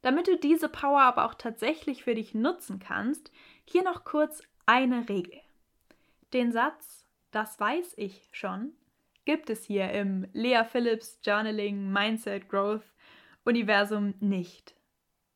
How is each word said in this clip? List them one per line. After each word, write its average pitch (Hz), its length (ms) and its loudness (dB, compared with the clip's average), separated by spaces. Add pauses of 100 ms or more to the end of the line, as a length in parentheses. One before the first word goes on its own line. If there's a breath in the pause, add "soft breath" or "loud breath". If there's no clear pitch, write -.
Damit 294 260 2
du 359 100 6
diese 320 320 4
Power 285 320 4
aber 247 240 6
auch 233 80 -4
tatsächlich 247 720 -6
für 240 100 2
dich 220 180 -6
nutzen 226 460 -2
kannst, - 520 -6 (340 loud breath)
hier 359 180 2
noch 349 220 -4
kurz 302 360 0 (240)
eine 247 440 2
Regel. 190 320 -6 (880 soft breath)
Den 240 220 0
Satz, - 520 -4 (260)
„Das 214 280 -6
weiß 302 380 -2
ich 196 340 -10
schon“, 202 400 -8 (540)
gibt 311 240 -2
es 220 160 -6
hier 196 260 -2
im 190 400 -2
Lea 233 320 2
Phillips 233 600 -2
Journaling 208 680 -2
Mindset 202 560 -2
Growth 208 460 -2 (500 loud breath)
Universum 208 800 2
nicht. 190 540 -4 (600)